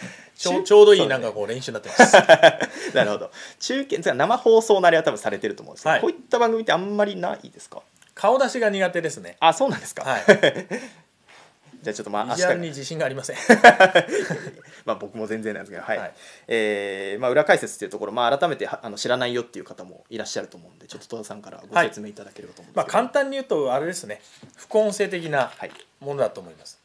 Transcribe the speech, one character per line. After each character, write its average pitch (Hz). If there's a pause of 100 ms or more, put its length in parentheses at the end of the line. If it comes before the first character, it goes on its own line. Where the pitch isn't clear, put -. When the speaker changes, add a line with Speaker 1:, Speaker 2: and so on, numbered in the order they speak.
(340)
Speaker 1:
ち -
ょ-、 180
Speaker 2:
<laughs> -
中- -
Speaker 1:
ち -
ょ 208
う 208
ど 208
い 185
い 151
な 135
ん 131
か 113
こ 104
う -
練 123
習 -
に 113
な 107
っ -
て -
ま -
す。 -
Speaker 2:
そ 196
う -
で -
す -
ね。 -
<laughs> -
な 123
る 104
ほ 101
ど。 - (300)
中 269
継、 -
生 170
放 226
送 208
の 175
あ -
れ 165
は 156
多 156
分 104
さ 107
れ 101
て 107
る 101
と -
思 -
う -
ん -
で -
す -
け 156
ど、 -
Speaker 1:
は 156
い。 -
Speaker 2:
こ -
う -
い -
っ -
た -
番 233
組 226
っ 220
て 151
あ 156
ん 202
ま 208
り 202
な 175
い -
で -
す -
か？ - (320)
Speaker 1:
顔 240
出 262
し 262
が 214
苦 196
手 175
で 156
す -
ね。 87
Speaker 2:
あ、 160
そ 269
う 247
な 160
ん -
で -
す -
か？ -
Speaker 1:
は 127
い。 -
Speaker 2:
<laughs> 196 (800)
じ 110
ゃ -
あ -
ち -
ょ -
っ -
と、 104
ま 104
あ、 - (100)
Speaker 1:
ビ -
ジ 180
ュ 180
ア -
ル 175
に 170
自 139
信 160
が 156
あ 135
り 131
ま 131
せ -
ん。 -
Speaker 2:
明 -
日 -
か -
ら。 185 (340)
<laughs> -
ま 113
あ、 -
僕 101
も 107
全 110
然 107
な 95
ん 98
で -
す 101
け 90
ど、 90
は 110
い。 117
Speaker 1:
は 98
い。 - (340)
Speaker 2:
え 101
ー、 -
ま 127
あ、 -
裏 147
解 165
説 -
っ -
て 104
い 92
う -
と 104
こ 107
ろ、 101
ま 120
あ、 135
改 175
め 143
て、 -
は、 -
あ 117
の、 101
知 -
ら 123
な 123
い 120
よ 120
っ -
て -
い 85
う -
方 -
も 90
い 113
ら 104
っ -
し -
ゃ -
る 92
と -
思 85
う 90
ん -
で、 -
ち -
ょ -
っ -
と -
戸 117
田 107
さ -
ん -
か -
ら -
ご 107
説 120
明 104
い 104
た 104
だ 95
け -
れ -
ば -
と -
思 -
う -
ん -
で 185
す 135
け -
ど。 -
Speaker 1:
は 233
い。 -
ま -
あ、 -
簡 254
単 277
に 269
言 269
う -
と、 143
あ 135
れ 156
で 180
す -
ね。 104 (340)
副 -
音 214
声 190
的 170
な 139
Speaker 2:
は -
い。 - (280)
Speaker 1:
も 139
の 135
だ 107
と 98
思 87
い 80
ま -
す。 -